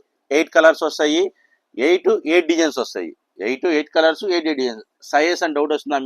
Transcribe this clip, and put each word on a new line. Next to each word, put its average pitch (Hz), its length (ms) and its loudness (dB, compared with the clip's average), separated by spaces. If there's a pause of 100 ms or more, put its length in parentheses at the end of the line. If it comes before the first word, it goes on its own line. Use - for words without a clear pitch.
(320)
ఎయిట్ 151 240 0
కలర్స్ 160 320 4
వస్తాయి, 151 340 0 (680)
ఎయిట్, 175 220 2 (220)
ఎయిట్ 170 200 2
డిజైన్స్ 160 320 -2
వస్తాయి. 90 280 -8 (340)
ఎయిట్, 143 200 -4 (100)
ఎయిట్ 151 200 -4
కలర్స్, 160 280 2 (100)
ఎయిట్, 165 160 -2
ఎయిట్ 143 120 -2
డిజైన్స్. 117 240 -4 (260)
సైజెస్ 160 340 0
అని 156 120 -2
డౌట్ 151 180 0
వస్తుందా 143 300 -4